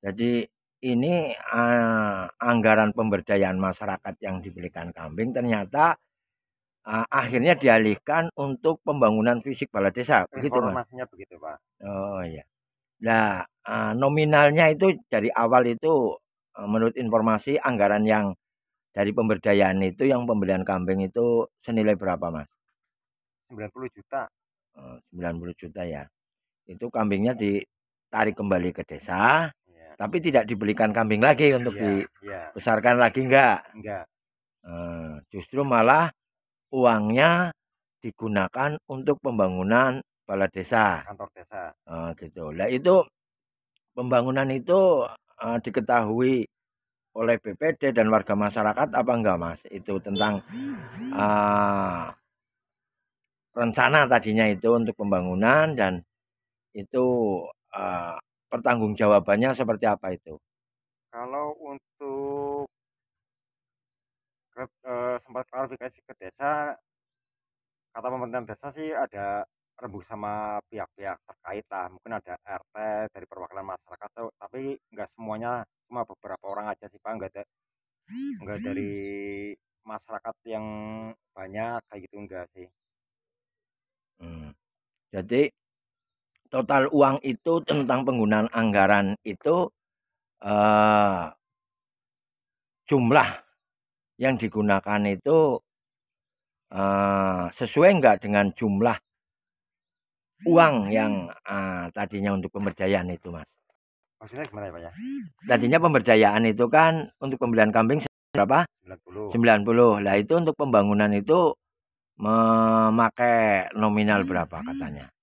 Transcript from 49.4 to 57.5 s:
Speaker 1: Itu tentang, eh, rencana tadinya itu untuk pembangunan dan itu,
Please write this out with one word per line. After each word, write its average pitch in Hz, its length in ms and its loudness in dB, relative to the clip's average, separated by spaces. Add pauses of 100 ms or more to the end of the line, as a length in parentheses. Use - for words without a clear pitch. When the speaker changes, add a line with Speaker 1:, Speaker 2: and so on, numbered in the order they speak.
Speaker 1:
Itu 98 320 -8
tentang, 101 400 -2 (720)
eh, 104 920 0 (1500)
rencana 123 560 4
tadinya 110 400 4
itu 107 240 2
untuk 117 240 0
pembangunan 104 800 0
dan 92 240 0 (720)
itu, 107 320 -4 (720)